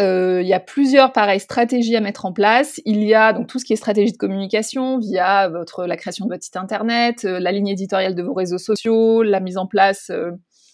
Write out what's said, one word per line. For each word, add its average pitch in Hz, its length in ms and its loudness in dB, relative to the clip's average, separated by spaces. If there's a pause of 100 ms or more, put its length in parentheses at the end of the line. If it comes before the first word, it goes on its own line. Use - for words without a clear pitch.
euh, 185 420 2
il 180 60 -4
y 185 60 4
a 185 40 2
plusieurs, 262 540 4
pareilles 202 260 2
stratégies 240 560 -2
à 226 60 2
mettre 202 240 -6
en 190 80 -6
place. 220 520 2
Il 214 200 0
y 214 100 4
a 220 180 6
donc 226 140 -4
tout 254 140 -8
ce - 40 -10
qui - 80 -2
est 220 40 0
stratégie 214 340 0
de 226 60 -6
communication 214 840 -4
via 190 500 2
votre, 170 380 -8
la 175 100 -4
création 185 280 -10
de 196 80 -4
votre 180 100 -10
site - 140 -14
internet, 226 680 -2
euh, 185 140 -2
la 180 140 0
ligne 202 160 -2
éditoriale 190 480 -2
de 175 80 -4
vos 180 100 -6
réseaux 180 240 -4
sociaux, 226 640 2
la 202 160 2
mise 185 180 -8
en 190 120 -4
place, 196 420 0
euh, 175 220 -6 (420)